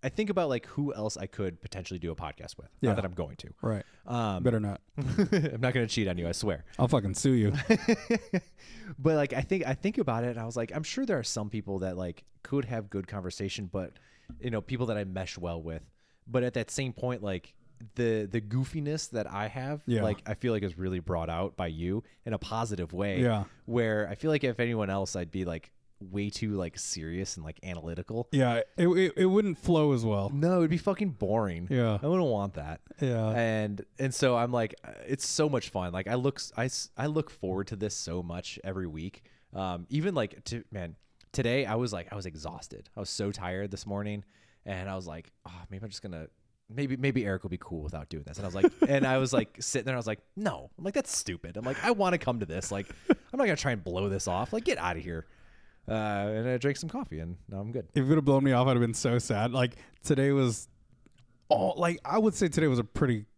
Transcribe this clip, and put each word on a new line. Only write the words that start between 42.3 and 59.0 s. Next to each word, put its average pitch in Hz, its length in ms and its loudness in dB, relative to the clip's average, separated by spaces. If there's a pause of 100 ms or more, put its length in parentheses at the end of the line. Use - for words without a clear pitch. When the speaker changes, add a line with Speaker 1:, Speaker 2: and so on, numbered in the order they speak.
Speaker 1:
I 107 40 -10
was 95 100 -6
so 101 220 -2
tired 95 400 -4
this 98 140 -10
morning, 104 380 -4 (420)
and 95 240 -6
I 95 60 -4
was 92 120 -8
like, 80 240 -14 (140)
"Oh, 90 240 -16
maybe 95 140 -10
I'm 110 60 -10
just - 120 -12
gonna, 82 260 -10 (440)
maybe, 131 240 -2
maybe 127 280 2
Eric 95 180 0
will 90 80 -6
be 90 80 -4
cool 80 240 -8
without 78 260 -6
doing 76 160 -8
this." 73 120 -12
And 101 80 -6
I 95 40 -4
was 87 60 -6
like, 98 240 6
<laughs> - 100 4
and 139 180 6
I 131 120 4
was, 131 140 2
like, 117 260 2
sitting 117 280 -2
there, 131 100 -2
I - 20 -2
was 113 80 -4
like, 107 140 -2 (160)
"No." 151 420 -4
I'm 160 60 -12
like, 196 100 -4
"That's - 220 -2
stupid." 87 400 -6
I'm 110 80 -6
like, 135 200 -2
"I 220 60 4
wanna 190 280 4
come 120 200 0
to 101 80 -2
this. 87 240 -4
Like, 101 160 -4 (140)
<laughs> - 100 -2
I'm 269 60 8 (220)
not 269 80 4
gonna 170 100 2
try 135 160 0
and 101 100 -4
blow 90 260 0
this 95 200 -2
off. 92 240 0
Like, 220 120 -2
get - 140 0
outta 170 220 -2
here." 165 260 -6 (640)
Uh, - 20 0 (420)
and 113 120 0
I 127 120 0
drank 139 180 0
some 165 140 -8
coffee, 233 300 -8
and 85 180 -8 (100)
now 98 120 -8
I'm 107 120 -8
good. 127 220 -6
Speaker 2:
If 143 80 4
it 131 60 2
would 156 80 8
have 151 100 4
blown 135 180 6
me 135 80 6
off, 123 140 6
I'd 135 60 6
have 123 100 6
been 117 100 2
so 120 260 2